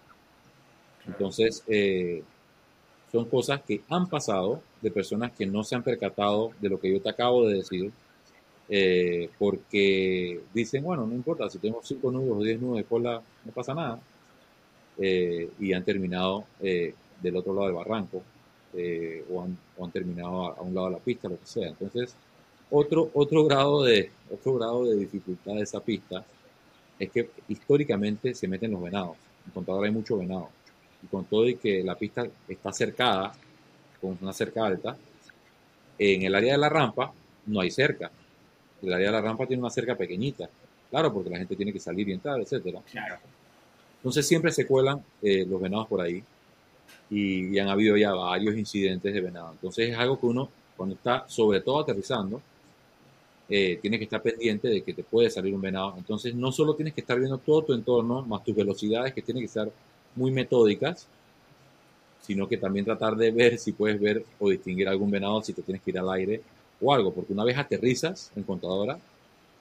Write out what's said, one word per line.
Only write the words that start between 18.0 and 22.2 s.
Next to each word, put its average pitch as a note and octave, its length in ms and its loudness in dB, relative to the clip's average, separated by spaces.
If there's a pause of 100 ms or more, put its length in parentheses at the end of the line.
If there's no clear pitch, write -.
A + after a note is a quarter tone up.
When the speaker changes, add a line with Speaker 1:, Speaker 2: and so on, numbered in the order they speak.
Speaker 2:
eh, E2+ 560 -6
o F2+ 120 -4
han, F2+ 160 -8 (180)
o F2+ 80 -10
han F2 60 -10
terminado F2+ 560 -6
a, E2+ 80 -8
a - 80 -12
un F#2 120 -6
lado F#2 120 0
de F#2 80 -2
la E2 60 -8
pista, A2+ 280 -6
lo F2+ 100 -8
que - 80 -20
sea. G2 220 -6
Entonces, A2 460 -6 (560)